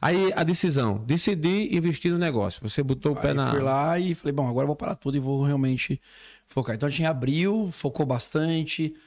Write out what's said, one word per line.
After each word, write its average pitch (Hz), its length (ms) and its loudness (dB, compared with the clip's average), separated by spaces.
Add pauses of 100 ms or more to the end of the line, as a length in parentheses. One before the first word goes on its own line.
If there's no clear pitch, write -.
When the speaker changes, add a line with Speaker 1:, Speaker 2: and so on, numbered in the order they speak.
Speaker 1:
Aí, 185 340 2
a 165 100 0
decisão, 139 600 0
decidi 185 720 2
investir 170 360 0
no 175 60 2
negócio. 120 500 0
Você 127 140 -2
botou 135 300 0
o 143 40 0
pé 135 140 0
Speaker 2:
Aí 143 40 2
Speaker 1:
na 135 180 0
Speaker 2:
fui 139 80 2
lá 139 400 2
e 180 160 0
falei, - 160 -4
"Bom, 143 160 0
agora 123 160 0
eu 143 40 0
vou 151 80 0
parar - 200 -6
tudo 139 220 -2
e - 20 0
vou 135 240 0
realmente 135 560 0 (480)
focar." 120 280 -4
Então, 123 120 -2
a - 20 -2
gente 151 140 -2
abriu, 160 680 0
focou 147 320 -2
bastante, 156 880 -2 (140)